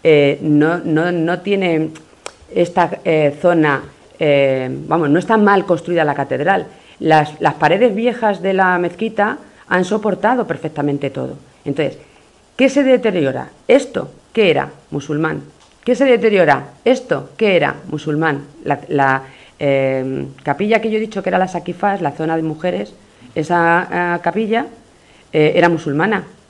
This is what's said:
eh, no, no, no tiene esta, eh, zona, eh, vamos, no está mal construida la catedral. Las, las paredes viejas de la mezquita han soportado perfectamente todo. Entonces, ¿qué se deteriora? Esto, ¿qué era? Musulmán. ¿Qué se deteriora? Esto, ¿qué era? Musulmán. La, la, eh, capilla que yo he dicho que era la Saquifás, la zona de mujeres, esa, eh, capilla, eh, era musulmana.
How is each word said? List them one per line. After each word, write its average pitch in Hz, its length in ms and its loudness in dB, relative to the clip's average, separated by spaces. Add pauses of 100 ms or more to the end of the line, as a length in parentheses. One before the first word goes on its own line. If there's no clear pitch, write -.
eh, 143 380 4
no, 156 360 2
no, 170 320 0
no 175 300 -2
tiene 180 480 0 (640)
esta, 175 480 0
eh, 151 380 2
zona, 156 420 2 (380)
eh, 139 480 2 (180)
vamos, 156 240 0
no 156 80 4
está 226 180 0
mal 202 280 4
construida 165 400 0
la 147 100 0
catedral. 147 520 -2 (340)
Las, 156 400 2
las 165 140 0
paredes 185 380 2
viejas 220 480 -2
de 190 120 -2
la 185 260 2
mezquita 202 600 -2 (280)
han 185 180 2
soportado 214 600 0
perfectamente 143 640 -4
todo. 135 360 -10 (220)
Entonces, 143 300 -4 (580)
¿qué 262 140 4
se 277 120 2
deteriora? 180 680 0 (180)
Esto, 254 420 2 (220)
¿qué 202 180 2
era? 139 200 0 (200)
Musulmán. 151 520 -4 (420)
¿Qué 247 100 2
se 262 120 2
deteriora? 190 640 2 (120)
Esto, 233 540 0
¿qué 202 200 2
era? 139 200 0 (140)
Musulmán. 151 560 -4 (180)
La, 143 240 -4
la, 135 360 0 (340)
eh, 135 680 -2 (140)
capilla 208 380 0
que 226 100 -4
yo 220 60 -2
he 214 40 0
dicho 214 220 -6
que 190 60 -4
era 185 80 0
la 185 100 2
Saquifás, 180 540 -4
la 147 120 -2
zona 165 260 -4
de 160 40 -2
mujeres, 180 520 -6 (400)
esa, 175 840 0
eh, 170 60 -6
capilla, 220 420 -2 (680)
eh, 156 260 2
era 170 120 4
musulmana. 165 560 -2 (260)